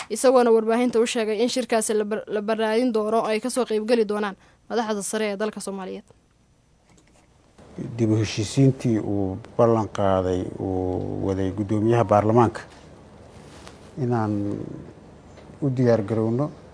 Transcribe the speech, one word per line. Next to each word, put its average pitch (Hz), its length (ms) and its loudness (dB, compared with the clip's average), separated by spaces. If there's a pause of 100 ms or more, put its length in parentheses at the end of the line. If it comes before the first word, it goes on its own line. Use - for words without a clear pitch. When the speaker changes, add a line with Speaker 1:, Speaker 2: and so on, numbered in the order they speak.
(100)
Speaker 1:
isagoona 247 400 4
warbaahinta 226 480 2
u 233 80 4
sheegay 220 360 -2
in 247 60 2
shirkaasi 233 460 -2
la 214 100 0
bar-, 208 220 -6
la 208 140 -4
baraadin 220 520 0
doono 214 280 0
oo - 80 -4
ay 220 120 0
ka 254 100 -4
soo 240 140 -2
qayb 214 220 -2
gali 233 180 2
doonaan 202 300 -4 (360)
madaxda 214 320 -4
sare 220 300 -4
ee 196 40 -6
dalka 214 240 -6
Soomaaliyeed. 196 440 -12 (1900)
Speaker 2:
Dib 113 120 2
u 110 80 4
heshiisiintii 117 800 2
uu 98 400 -2 (180)
ballan 113 300 4 (100)
qaaday, 92 440 2 (180)
uu 95 680 -4
waday 95 320 -2
gudoomiyaha 110 460 2
baarlamaanka, 107 560 4 (1400)
inaan 117 300 0 (1300)
u 139 80 0
diyaar 120 320 2
garowno, 113 440 -2 (280)